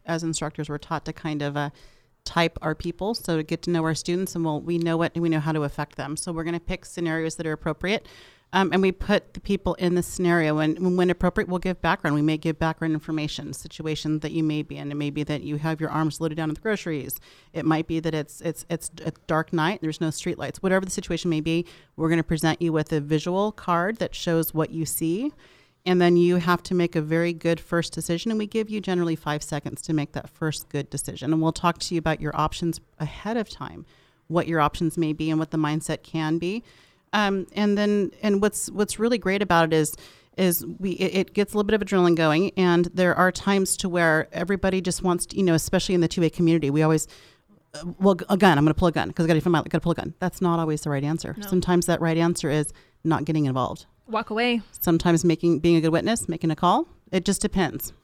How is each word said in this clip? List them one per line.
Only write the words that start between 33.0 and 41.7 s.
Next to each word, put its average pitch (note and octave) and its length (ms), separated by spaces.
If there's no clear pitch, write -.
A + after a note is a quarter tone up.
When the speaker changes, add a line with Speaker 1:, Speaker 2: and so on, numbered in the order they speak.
Speaker 1:
of A3+ 140
time, - 380
what E3 200
your E3 140
options D#3 340
may D#3 160
be D#3 200
and D#3 80
what D#3+ 100
the D#3+ 80
mindset D#3 460
can D#3+ 340
be. F#3 260
Um, G3 420
and G#3 240
then, G#3 320
and G3+ 180
what's, - 300
what's G3+ 260
really A#3 220
great G3 240
about E3+ 280
it E3 40
is, D#3 200
is F3+ 300
we, F#3 140
it, - 220
it F#3+ 200
gets G3+ 180
a G#3+ 40
little G#3 100
bit G#3 120